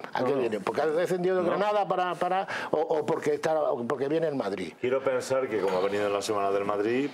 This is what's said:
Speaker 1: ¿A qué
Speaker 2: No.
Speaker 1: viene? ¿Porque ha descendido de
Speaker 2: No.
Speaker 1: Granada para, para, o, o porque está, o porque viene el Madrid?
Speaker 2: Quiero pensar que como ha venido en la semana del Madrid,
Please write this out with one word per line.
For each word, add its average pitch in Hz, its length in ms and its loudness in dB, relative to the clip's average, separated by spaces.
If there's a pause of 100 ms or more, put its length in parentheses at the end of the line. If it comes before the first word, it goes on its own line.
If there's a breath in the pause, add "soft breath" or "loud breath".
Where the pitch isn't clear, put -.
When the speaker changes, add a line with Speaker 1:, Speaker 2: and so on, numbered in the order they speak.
(120)
Speaker 1:
¿A - 120 -2
qué 131 80 2
Speaker 2:
No. 135 80 0
Speaker 1:
viene? 110 200 0
¿Porque 117 220 0
ha 151 40 2
descendido 175 500 0
de 180 80 2
Speaker 2:
No. 170 40 2
Speaker 1:
Granada 202 400 2
para, 180 260 0
para, 180 320 0 (240 loud breath)
o, 156 80 2
o 156 280 0
porque 151 280 0
está, 156 240 0
o 143 280 0
porque 139 220 -2
viene 160 200 2
el 143 60 -2
Madrid? 107 480 -4
Speaker 2:
Quiero 127 200 0
pensar 131 460 0
que 107 120 0
como 92 180 2
ha - 20 2
venido 101 280 0
en 101 40 2
la 101 80 0
semana 98 300 0
del 101 160 2
Madrid, 110 480 0